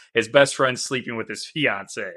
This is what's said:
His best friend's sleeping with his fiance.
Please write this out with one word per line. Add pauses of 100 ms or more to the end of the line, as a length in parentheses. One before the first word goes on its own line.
(120)
His
best
friend's
sleeping
with
his
fiance. (140)